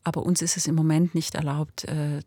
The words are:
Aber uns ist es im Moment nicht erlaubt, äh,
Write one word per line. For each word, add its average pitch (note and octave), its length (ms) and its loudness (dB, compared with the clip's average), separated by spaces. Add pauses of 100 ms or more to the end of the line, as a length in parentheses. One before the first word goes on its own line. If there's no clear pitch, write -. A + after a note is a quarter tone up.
Aber D#3+ 200 -2
uns F3 180 2
ist E3+ 160 -2
es E3+ 100 -4
im D3 80 0
Moment D#3+ 400 4
nicht D#3+ 200 -2
erlaubt, D3+ 500 -4
äh, D3 420 -2